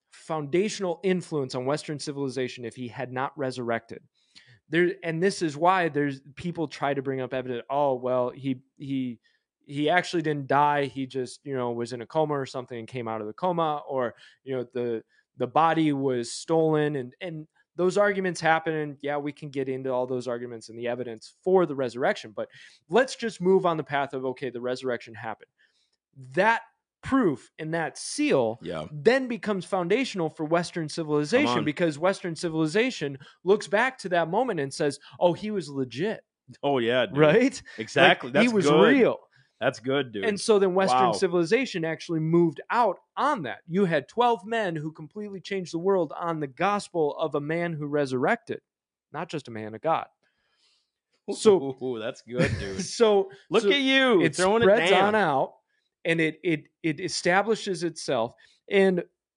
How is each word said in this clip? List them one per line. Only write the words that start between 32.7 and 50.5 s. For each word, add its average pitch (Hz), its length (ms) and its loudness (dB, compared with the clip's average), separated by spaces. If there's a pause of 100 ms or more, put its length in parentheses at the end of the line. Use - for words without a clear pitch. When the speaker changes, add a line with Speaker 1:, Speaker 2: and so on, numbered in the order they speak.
Speaker 1:
looks 208 240 2
back 240 300 0
to 190 100 -8
that 170 200 0
moment 208 300 -2
and 139 140 -4
says, 143 260 -2 (180)
"Oh, 175 140 4
he 202 180 -6
was 185 200 -6
legit." 135 560 -6 (360)
Speaker 2:
Oh, 143 180 2
yeah, 120 260 2
dude. 101 120 -6
Speaker 1:
Right? 175 440 6 (160)
Speaker 2:
Exactly. 139 540 4
Speaker 1:
Like, 143 100 4
he 233 60 6
Speaker 2:
That's 240 60 0
Speaker 1:
was 196 120 2
Speaker 2:
good. 165 320 8
Speaker 1:
real. 170 220 4 (420)
Speaker 2:
That's 131 180 0
good, 135 340 -2
dude. 104 120 -4
Speaker 1:
And 208 140 0
so 214 200 4
then 185 140 4
Western 147 340 4
Speaker 2:
Wow. 113 60 2
Speaker 1:
civilization 180 720 0
actually 160 360 -4
moved 160 380 4 (100)
out 214 300 0 (160)
on 247 280 -2
that. 107 220 -8
You 185 200 0
had 165 240 0
twelve 233 360 0
men 214 300 -2
who 156 160 -8
completely 196 480 -12
changed 185 340 -8
the 170 60 -4
world 180 380 0
on 170 240 -4
the 147 60 -2
gospel 170 720 -2
of 156 160 -2
a 147 80 -2
man 170 320 -4
who 147 140 -6
resurrected, 143 720 -2 (540)
not 165 160 -10
just 147 180 -10
a 120 40 -14
man, 107 220 -10
a 110 60 -12
God. 151 280 -2 (1300)